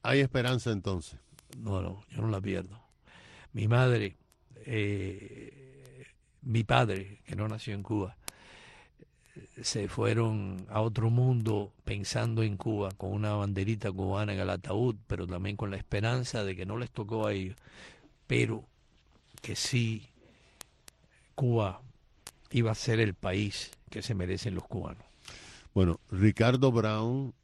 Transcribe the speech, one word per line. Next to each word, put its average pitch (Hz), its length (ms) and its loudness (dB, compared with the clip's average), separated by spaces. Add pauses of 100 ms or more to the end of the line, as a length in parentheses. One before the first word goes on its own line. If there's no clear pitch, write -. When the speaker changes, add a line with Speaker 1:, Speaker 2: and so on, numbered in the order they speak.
Speaker 1:
¿Hay 131 180 4
esperanza 127 500 2
entonces? 95 480 -2 (400)
Speaker 2:
No, 101 240 -2
no, 92 280 -8
yo 110 120 -6
no 110 60 0
la 101 120 -2
pierdo. 95 400 -6 (720)
Mi 107 140 -2
madre, 120 500 4 (400)
eh, 110 1500 -6 (360)
mi 113 200 2
padre, 104 640 2
que - 100 -10
no 104 140 -2
nació 107 260 -6
en 101 80 -6
Cuba, 104 340 -4 (1400)
se 104 280 -4
fueron 107 800 0
a 107 120 -2
otro 113 300 2
mundo 113 640 4 (120)
pensando 113 580 -2
en 104 140 0
Cuba, 101 400 -2
con 98 160 -6
una 104 220 0
banderita 101 580 0
cubana 98 400 -2
en 95 80 -2
el 95 100 0
ataúd, 104 460 0 (100)
pero 92 200 -4
también 92 300 -4
con 101 140 -6
la 98 60 -6
esperanza 113 680 -2
de 95 120 -4
que 92 80 -8
no 104 120 -4
les 120 140 -6
tocó 110 360 -2
a 107 60 0
ellos, 95 240 -4 (720)
pero 113 380 2 (760)
que - 140 -6
sí 110 520 -2 (1300)
Cuba 113 480 0 (680)
iba 113 200 4
a 107 40 2
ser 113 260 2
el 104 140 2
país 98 560 -2 (200)
que 107 120 -8
se 113 120 -4
merecen 92 400 -4
los 90 100 -6
cubanos. - 400 -8 (680)
Speaker 1:
Bueno, 90 260 6 (100)
Ricardo 117 600 6
Brown 117 720 0